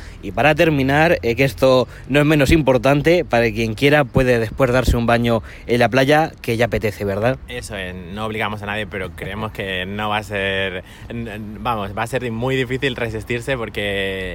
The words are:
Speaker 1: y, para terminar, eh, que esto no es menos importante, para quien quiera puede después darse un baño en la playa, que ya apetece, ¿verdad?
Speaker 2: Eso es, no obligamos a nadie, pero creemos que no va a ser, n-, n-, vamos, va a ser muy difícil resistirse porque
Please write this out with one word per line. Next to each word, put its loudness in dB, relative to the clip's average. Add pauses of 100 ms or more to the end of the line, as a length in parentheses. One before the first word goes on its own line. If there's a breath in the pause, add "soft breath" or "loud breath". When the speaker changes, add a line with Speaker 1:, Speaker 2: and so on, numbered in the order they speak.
(200 loud breath)
Speaker 1:
y, -10
para 4
terminar, 4
eh, 0
que 2
esto 4 (220 loud breath)
no 4
es 6
menos 4
importante, 4
para 2
quien -2
quiera 4
puede 2
después 0
darse 2
un 0
baño 2 (240 loud breath)
en 2
la 4
playa, 4 (100)
que -4
ya 2
apetece, -2
¿verdad? -2
Speaker 2:
Eso -10
es, -8
no -10
obligamos -6
a -8
nadie, -6
pero -8
creemos -8
que -6
no -6
va -2
a -4
ser, -4 (260 loud breath)
n-, -10
n-, -12
vamos, -4
va -4
a -6
ser -4
muy -4
difícil -2
resistirse -4
porque -4